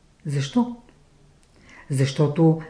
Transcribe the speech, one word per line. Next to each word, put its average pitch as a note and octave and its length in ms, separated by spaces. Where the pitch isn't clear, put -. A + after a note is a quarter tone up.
Защо? A#3 500
Защото D3+ 800